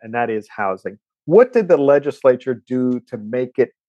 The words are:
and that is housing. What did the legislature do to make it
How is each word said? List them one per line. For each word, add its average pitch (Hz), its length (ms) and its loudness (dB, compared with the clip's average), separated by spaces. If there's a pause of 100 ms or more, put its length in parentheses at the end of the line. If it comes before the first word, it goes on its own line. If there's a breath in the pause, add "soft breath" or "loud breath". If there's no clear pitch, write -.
and 113 100 -16
that 120 160 -2
is 107 200 -6
housing. 98 500 -8 (260)
What 220 280 4
did 208 160 0
the 165 80 6
legislature 139 760 0
do 123 540 -4
to 120 100 -14
make 123 400 -8
it 120 140 0 (180)